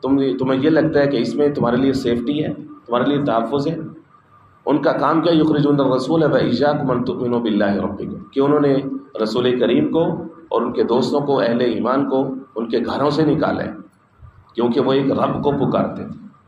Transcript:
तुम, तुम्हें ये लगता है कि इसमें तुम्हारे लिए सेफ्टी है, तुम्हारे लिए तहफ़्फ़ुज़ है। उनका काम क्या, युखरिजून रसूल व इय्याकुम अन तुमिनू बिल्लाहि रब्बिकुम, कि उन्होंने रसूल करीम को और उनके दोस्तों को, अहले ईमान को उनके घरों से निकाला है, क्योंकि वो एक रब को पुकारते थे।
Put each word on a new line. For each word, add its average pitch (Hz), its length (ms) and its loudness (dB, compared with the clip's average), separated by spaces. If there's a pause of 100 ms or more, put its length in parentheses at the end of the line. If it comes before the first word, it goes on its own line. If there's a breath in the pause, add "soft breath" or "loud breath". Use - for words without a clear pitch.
तुम, 135 140 2 (160)
तुम्हें 131 260 0
ये 147 100 4
लगता 151 300 2
है 143 80 4
कि 139 100 0
इसमें 127 360 0
तुम्हारे 120 240 0
लिए 135 180 2
सेफ्टी 120 440 -2
है, - 140 -2
तुम्हारे - 520 -4
लिए 143 180 0
तहफ़्फ़ुज़ 123 460 0
है। 165 80 -6 (880)
उनका 147 280 2
काम 147 280 2
क्या, 175 120 2
युखरिजून 147 440 4 (160)
रसूल 160 300 0
व 139 140 2
इय्याकुम 135 540 0
अन 120 120 0
तुमिनू 120 360 -2
बिल्लाहि 104 380 0
रब्बिकुम, - 420 -6 (140)
कि 135 80 -2
उन्होंने 143 320 2 (480)
रसूल 123 380 2
करीम 131 280 2
को 160 160 0 (480)
और 117 120 0
उनके 123 200 -2
दोस्तों 131 380 0
को, 143 140 0
अहले 120 320 0
ईमान 120 380 0
को 135 140 0 (380)
उनके 113 220 -2
घरों 139 300 -2
से 156 160 0
निकाला 127 380 0
है, 92 120 -8 (800)
क्योंकि 120 240 0
वो 131 140 2
एक 135 200 2
रब 131 300 -2
को 143 140 2
पुकारते - 460 -2
थे। - 140 -14 (300)